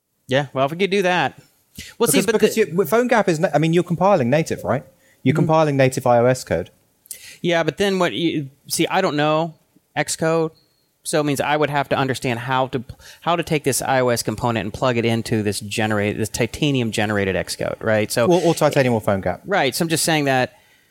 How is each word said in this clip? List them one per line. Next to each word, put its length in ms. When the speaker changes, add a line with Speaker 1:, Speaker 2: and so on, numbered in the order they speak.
Speaker 1:
Yeah, 240
well, 140
if 60
we 60
could 120
do 120
that. 380
Well, 100
see, 100
Speaker 2:
Because, 80
Speaker 1:
but 60
Speaker 2:
because 240
Speaker 1:
the 120
Speaker 2:
you, 80
with 140
PhoneGap 380
is 100
na-, 160
I 40
mean, 140
you're 120
compiling 460
native, 340
right? 200
You're 100
Speaker 1:
Mm-hmm. 60
Speaker 2:
compiling 380
native 300
I 120
O 80
S 180
code. 260
Speaker 1:
Yeah, 200
but 160
then 200
what 140
you, 380
see, 220
I 120
don't 160
know 380
Xcode, 560
so 160
it 40
means 160
I 160
would 140
have 200
to 60
understand 440
how 280
to, 140
how 160
to 60
take 220
this 180
I 180
O 80
S 140
component 420
and 100
plug 220
it 80
into 380
this 180
generate-, 580
this 100
Titanium 640
generated 460
Xcode, 460
right? 280
So 160
Speaker 2:
Or, 160
or 120
Titanium 400
or 60
PhoneGap. 460
Speaker 1:
Right, 280
so 100
I'm 40
just 160
saying 200
that, 340